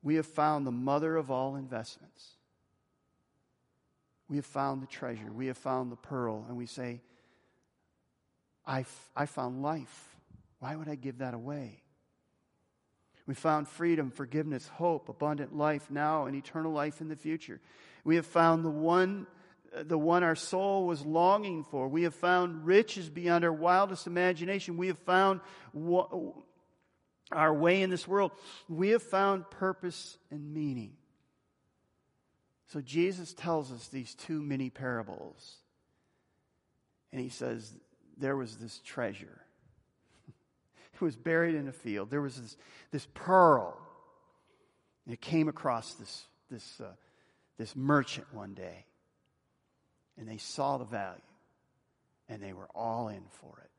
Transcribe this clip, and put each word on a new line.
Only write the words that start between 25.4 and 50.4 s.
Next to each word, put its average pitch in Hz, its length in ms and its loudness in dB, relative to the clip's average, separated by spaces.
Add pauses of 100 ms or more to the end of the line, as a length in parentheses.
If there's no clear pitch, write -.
wa-, 170 580 0 (1000)
our 156 240 4
way 170 260 6
in 190 80 2
this 180 180 -2
world. 190 240 2 (380)
We 175 220 2
have 226 120 4
found 190 460 2
purpose - 680 -6 (120)
and 147 220 -10
meaning. 135 400 -4 (1700)
So 147 160 -8
Jesus 170 500 0
tells 156 400 -2
us 117 160 -14
these 131 260 -10
two 156 280 -6
mini 135 260 -2
parables. - 880 -8 (1500)
And 131 120 -8
he 127 80 -8
says, 117 420 -8 (460)
"There 135 180 -2
was 113 200 -8
this 113 280 -14
treasure." - 560 -8 (880)
<laughs> - 40 -20 (600)
It - 80 -10
was 156 160 0
buried 165 380 2
in 143 140 -4
a 131 40 -10
field. 104 380 -6
There 143 100 0
was 135 180 -6
this, 117 180 -16 (340)
this - 240 -6
pearl. 160 640 8 (1300)
And 120 80 -10
it - 80 -18
came 156 260 2
across 127 460 -2
this, - 320 -16 (240)
this, - 320 -16
uh, 98 100 -14 (640)
this 113 180 -8
merchant 139 600 2
one 101 180 -12
day. 92 320 -14 (1300)
And 113 100 -14
they 110 80 -10
saw 139 400 -2